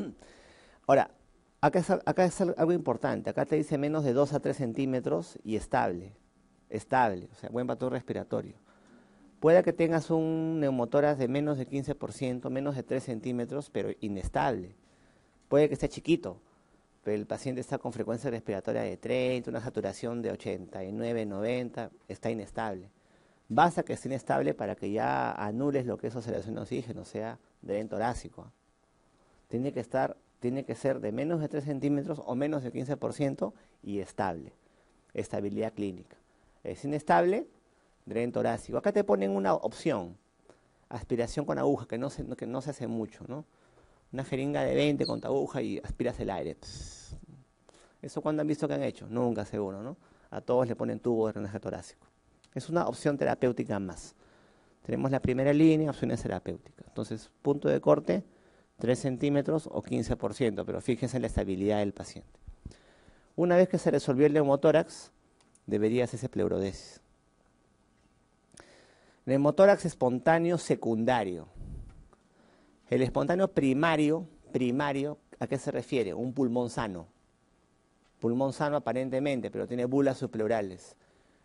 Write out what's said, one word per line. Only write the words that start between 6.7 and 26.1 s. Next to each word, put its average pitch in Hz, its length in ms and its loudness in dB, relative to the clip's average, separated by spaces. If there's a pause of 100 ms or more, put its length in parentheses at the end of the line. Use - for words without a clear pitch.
o - 20 -20
sea, - 140 -14
buen 120 180 -2
patrón 127 240 -4
respiratorio. 110 640 -6 (880)
Puede 170 220 8
que 170 100 2
tengas 165 380 2
un 160 500 0
neumotórax 139 580 2
de 127 80 2
menos 147 300 0
de 131 80 -4
quince 139 280 -4
por 107 200 -6
ciento, 127 360 -4
menos 135 280 -2
de 123 60 -6
tres 127 200 -2
centímetros, 123 680 -4
pero 104 200 -2 (100)
inestable. 101 800 -2 (720)
Puede 147 180 6
que 143 80 0
esté 143 140 -2
chiquito, 143 520 0 (600)
pero 104 140 0
el 104 100 -6
paciente 127 340 -4
está 135 160 -6
con 123 160 -6
frecuencia 113 380 -4
respiratoria 113 500 -4
de 95 160 -4
treinta, 127 540 -2
una 120 100 -6
saturación 117 640 -4
de 104 80 -2
ochenta 95 520 -8
y 95 80 -8
nueve, 113 360 -2
noventa, 117 640 -4 (160)
está 117 240 -6
inestable. 104 580 -6 (580)
Basta 160 360 4
que - 100 -4
esté - 140 -6
inestable 135 480 0
para 101 200 -4
que 98 160 -6
ya 123 420 0
anules 127 520 -2
lo 107 120 -2
que - 100 -6
es 120 80 -6